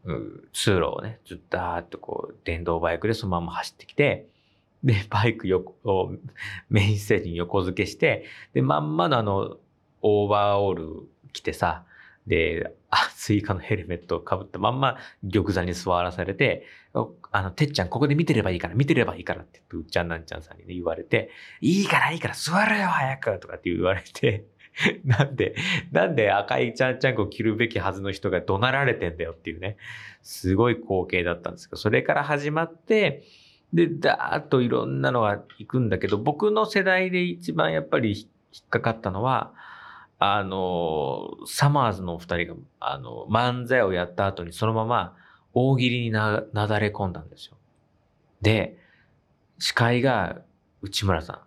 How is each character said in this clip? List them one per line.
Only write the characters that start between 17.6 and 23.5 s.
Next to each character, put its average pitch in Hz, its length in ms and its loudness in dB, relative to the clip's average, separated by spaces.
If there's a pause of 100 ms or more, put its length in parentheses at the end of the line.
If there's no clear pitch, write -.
っ - 80 -4
ち 113 80 -2
ゃ 92 40 0
ん、 87 40 -6
こ 117 100 -4
こ 139 100 2
で 139 60 4
見 165 100 2
て 156 100 2
れ 110 80 2
ば 95 80 0
い 90 60 -2
い 82 40 -4
か - 80 -6
ら、 85 60 -8
見 135 120 2
て 156 80 4
れ 120 100 4
ば - 120 -4
い 90 40 -14
い 87 40 -14
か 85 100 -4
ら」 80 80 -12
っ - 20 -16
て - 160 -20 (100)
言 85 100 -8
っ - 40 -10
て、 - 40 -20
う - 0 -
っ - 20 -16
ち - 80 2
ゃ 85 60 2
ん 85 40 -6
な 82 100 -4
ん 82 60 -12
ち - 100 -14
ゃ 82 40 -10
ん 80 40 -14
さ - 120 -20
ん - 40 -20
に - 80 -20
ね、 90 80 -12
言 90 100 -8
わ 82 100 0
れ 85 100 -10
て、 - 260 0 (300)
「い 185 240 2
い - 20 -4
か - 120 2
ら、 143 140 2
い 165 40 -4
い - 40 -6
か - 80 -2
ら、 - 60 -4
座 185 320 0
れ 214 140 0
よ、 185 80 0
早 139 300 0
く」 98 220 -2
と - 80 -18
か 85 80 -12